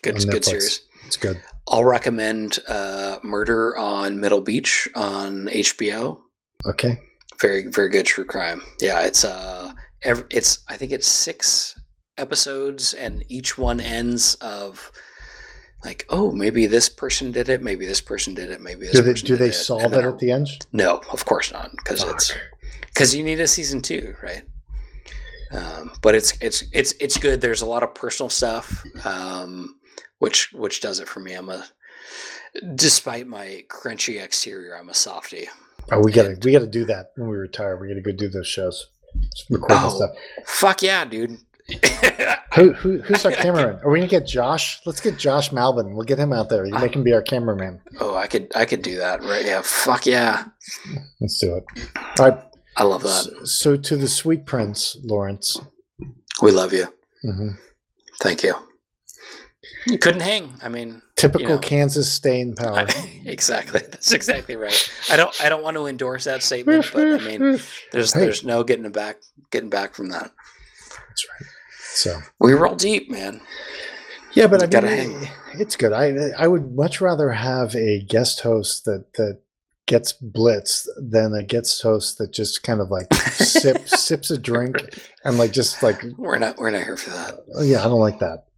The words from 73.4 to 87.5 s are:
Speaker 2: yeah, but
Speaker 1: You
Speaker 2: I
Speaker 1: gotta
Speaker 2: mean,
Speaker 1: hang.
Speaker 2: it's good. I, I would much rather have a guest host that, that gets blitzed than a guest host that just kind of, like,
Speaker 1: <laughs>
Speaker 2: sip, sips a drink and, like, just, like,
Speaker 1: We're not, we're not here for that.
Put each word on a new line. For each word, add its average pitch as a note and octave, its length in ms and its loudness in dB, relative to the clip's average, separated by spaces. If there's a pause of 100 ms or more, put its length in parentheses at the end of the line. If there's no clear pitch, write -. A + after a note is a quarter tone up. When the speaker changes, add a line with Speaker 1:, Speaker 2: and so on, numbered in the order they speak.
Speaker 2:
yeah, A3+ 140 8
but F#3+ 120 8
Speaker 1:
You F3 60 4
Speaker 2:
I - 20 0
Speaker 1:
gotta A2+ 200 6
Speaker 2:
mean, C#3+ 340 -2
Speaker 1:
hang. C#3 60 -10 (260)
Speaker 2:
it's G#3 220 -4
good. G#2+ 180 2
I, C#3 200 2 (240)
I D#3+ 80 4
would D3+ 300 2
much D3+ 240 0
rather D#3 300 2
have A#2+ 440 -2
a G#2+ 280 2
guest A2 380 2
host A2+ 440 0
that, G2 300 -2
that G#2 260 -2 (460)
gets - 260 2
blitzed A2 760 2 (120)
than A2 320 2
a G#2 100 -2
guest A#2 380 -2
host A2 380 0
that G2+ 160 -6
just - 280 -4
kind A2 200 0
of, F#2+ 80 -4
like, F#2 240 -4
Speaker 1:
<laughs> - 0 -
Speaker 2:
sip, - 760 2
sips - 420 0
a C#3 60 -2
drink A#2+ 400 -2 (480)
and, B2+ 140 2
like, A#2 140 4
just, A#2+ 300 0
like, G#2+ 200 4 (160)
Speaker 1:
We're - 200 -4
not, A2 200 -4
we're A2+ 120 -2
not G2 120 -2
here E2+ 160 -8
for - 120 -12
that. - 280 -10 (160)